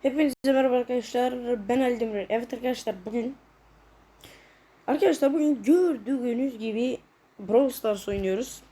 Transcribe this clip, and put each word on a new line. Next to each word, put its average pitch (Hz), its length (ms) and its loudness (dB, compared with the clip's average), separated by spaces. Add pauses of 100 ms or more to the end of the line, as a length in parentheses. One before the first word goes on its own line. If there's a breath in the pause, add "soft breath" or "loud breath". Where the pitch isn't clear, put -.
Hepinize 277 260 2 (120)
merhaba 262 300 4
arkadaşlar. 247 580 0 (360)
Ben 247 100 2
Ali 247 200 2
Demirel. 214 300 -2
Evet 233 240 -2
arkadaşlar, 240 420 -4 (100)
bugün, 233 300 -4 (1500 loud breath)
arkadaşlar, 285 460 2
bugün 294 300 0
gördüğünüz 254 960 0
gibi 226 380 -2 (420)
Brawl 233 340 2
Stars 208 340 -4
oynuyoruz. 196 540 -4 (100)